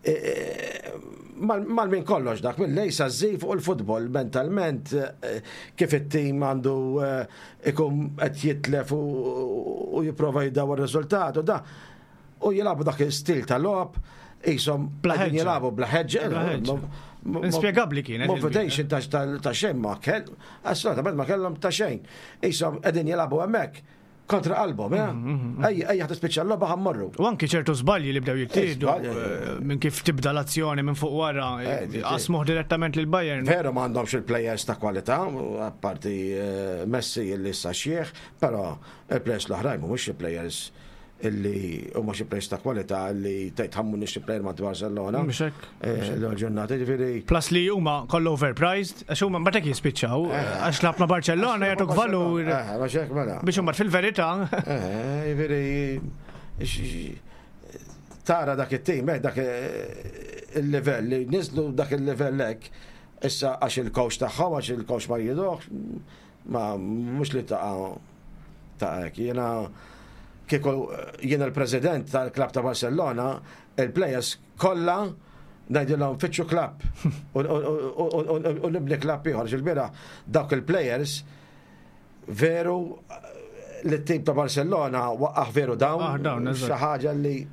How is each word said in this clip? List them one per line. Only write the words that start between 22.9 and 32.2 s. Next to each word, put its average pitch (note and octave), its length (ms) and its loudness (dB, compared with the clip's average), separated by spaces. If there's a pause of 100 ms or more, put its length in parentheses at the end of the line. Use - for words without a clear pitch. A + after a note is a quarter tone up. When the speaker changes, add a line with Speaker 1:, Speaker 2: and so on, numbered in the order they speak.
Speaker 1:
jilagħbu D#3 300 2
hemmhekk G3+ 400 0 (440)
kontra F3+ 280 2
qalbhom, B2 400 0
eh? C#3 80 4
Speaker 2:
Mhm, A#2 160 -2
mhm, B2+ 280 0 (100)
mhm. C3+ 80 0
Speaker 1:
Ejja, G#3 260 2
ejja, F#3 160 2
tispiċċa D#3 380 0
l-logħba F#3+ 240 2
ħammorru. E3+ 380 0 (100)
Speaker 2:
U F3+ 100 4
anki F3 240 2
ċertu D#3+ 240 2
żbalji C#3 400 2
li C#3 80 2
bdew C3 160 0
jittieħdu, C#3+ 480 2
Speaker 1:
Eh, - 0 -
żbalji, A#2+ 220 2
Speaker 2:
eh, A2+ 420 -4
Speaker 1:
eh. C3 80 -6
Speaker 2:
minn C#3 200 0
kif D3 240 0
tibda C#3 280 2
l-azzjoni D3 500 0
minn C#3+ 140 2
fuq D3 160 0
wara, C#3+ 380 0 (100)
Speaker 1:
Eh, B2 100 -2
Speaker 2:
eh, B2+ 180 0
Speaker 1:
di, G#2+ 100 -4
di. A2+ 40 -2
Speaker 2:
qasmuh D#3 440 0